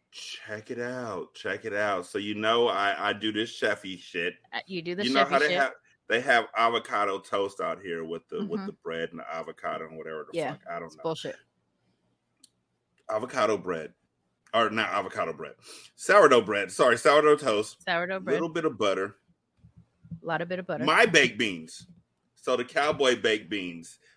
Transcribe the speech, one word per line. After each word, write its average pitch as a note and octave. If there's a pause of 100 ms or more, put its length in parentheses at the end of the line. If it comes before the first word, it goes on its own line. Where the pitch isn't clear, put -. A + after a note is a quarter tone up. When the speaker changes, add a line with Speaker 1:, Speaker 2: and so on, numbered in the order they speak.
(100)
Speaker 1:
Check -
it A#2+
out. A#2+
Check G#2
it G#2
out. G2+
So, -
you G#2
know, A2+
I, G2
I -
do G#2+
this G#2+ (100)
chefy F#2+
shit. F2 (180)
Speaker 2:
Uh, -
you F#3
do F3
the G3+
Speaker 1:
You B2
know C#3
Speaker 2:
chefy C3+
Speaker 1:
how C#3
they D3
Speaker 2:
shit. F3
Speaker 1:
have, C3 (360)
they A2+
have B2 (100)
avocado G#2+
toast G2
out F2
here E2+
with E2
the, F2
with -
Speaker 2:
Mm-hmm. F#3+
Speaker 1:
the G3+ (100)
bread E2
and E2
the -
avocado D#2+
and D#2+
whatever D#2
the E3
Speaker 2:
Yeah, D3
Speaker 1:
fuck. D3
I E3+
don't -
Speaker 2:
it's -
Speaker 1:
know. -
Speaker 2:
bullshit. D#3+ (1700)
Speaker 1:
Avocado A2
bread. E2+ (640)
Or A2+
not G#2+
avocado F#2
bread. D2 (440)
Sourdough D#3
bread. G2+
Sorry, B2
sourdough D3+
toast. A2+
Speaker 2:
Sourdough F3+
bread. F#3
Speaker 1:
Little E3+
bit D#3+
of B2+
butter. G2 (1080)
Speaker 2:
A -
lot D#3+
of E3+
bit F3+
of F#3
butter. D3+
Speaker 1:
My E3+
baked C#3
beans. F#2+ (480)
So -
the A#2+
cowboy C#3
baked G#2
beans F2 (180)